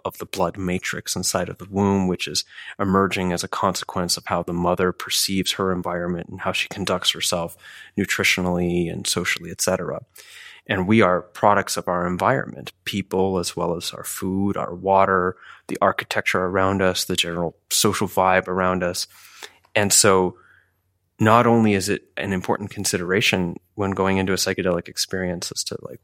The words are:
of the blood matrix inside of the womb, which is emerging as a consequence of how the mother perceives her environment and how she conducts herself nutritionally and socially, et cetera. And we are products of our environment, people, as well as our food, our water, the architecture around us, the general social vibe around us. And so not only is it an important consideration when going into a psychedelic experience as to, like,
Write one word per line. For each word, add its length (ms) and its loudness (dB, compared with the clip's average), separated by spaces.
of 140 -8
the 80 -10
blood 320 -2
matrix 580 -4
inside 320 -2
of 100 -12
the 120 -16
womb, 380 2
which 200 -2
is 160 -4
emerging 540 2
as 120 -2
a 40 -8
consequence 680 -2
of 100 -10
how 160 -2
the 100 -6
mother 400 2
perceives 600 -2
her 200 0
environment 560 -4
and 120 -14
how 120 -2
she 160 -4
conducts 440 -2
herself 440 -4
nutritionally 960 0
and 140 -8
socially, 440 -2
et 100 -8
cetera. 400 -2
And 200 0
we 120 6
are 220 4
products 540 2
of 100 -8
our 220 0
environment, 640 -2
people, 540 -2
as 160 -6
well 220 -2
as 160 -8
our 100 -12
food, 540 -2
our 180 -6
water, 600 4
the 120 -4
architecture 600 0
around 400 2
us, 220 2
the 100 -4
general 420 -2
social 380 2
vibe 400 4
around 340 0
us. 240 -4
And 160 2
so 460 4
not 260 6
only 280 6
is 140 0
it 280 -4
an 160 -4
important 380 -2
consideration 840 0
when 160 0
going 240 2
into 160 0
a 40 0
psychedelic 520 -2
experience 640 -6
as 80 -8
to, 200 -8
like, 220 -14